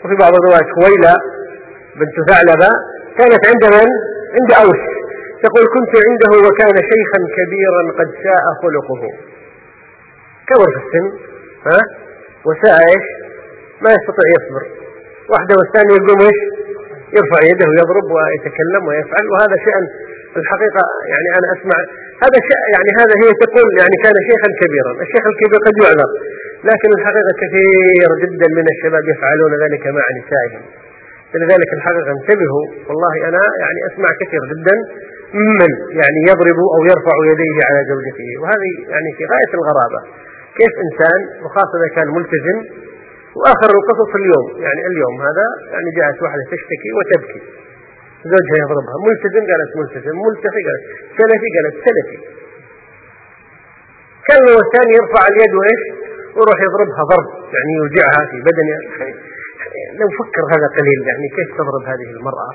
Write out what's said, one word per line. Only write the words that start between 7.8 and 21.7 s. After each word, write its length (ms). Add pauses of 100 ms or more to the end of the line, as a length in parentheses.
قد 100 (140)
ساء 220 (160)
خلقه." 400 (1500)
كبر 240
في 120
السن، 220 (640)
ها؟ 100 (680)
وساء 300 (140)
إيش؟ 140 (800)
ما 120
يستطيع 400
يصبر. 280 (680)
واحدة 280
والثانية 400
يقوم 280
إيش؟ 120 (800)
يرفع 220 (120)
يده 180
ويضرب 460
ويتكلم 720
ويفعل، 440
وهذا 240 (100)
شأن 200 (540)
الحقيقة، 440 (300)
يعني 240
أنا 180
أسمع 220 (460)